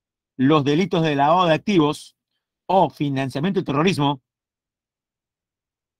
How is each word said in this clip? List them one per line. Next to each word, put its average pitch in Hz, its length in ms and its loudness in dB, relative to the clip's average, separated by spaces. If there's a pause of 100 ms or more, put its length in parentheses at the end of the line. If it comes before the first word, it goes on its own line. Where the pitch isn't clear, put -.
(360)
los 143 280 2
delitos 170 380 0
de 151 140 0
lavado 165 300 2
de 160 80 2
activos 156 640 -2 (500)
o 180 240 2
financiamiento 139 680 -4
del 156 60 -10
terrorismo, 143 560 -2 (1800)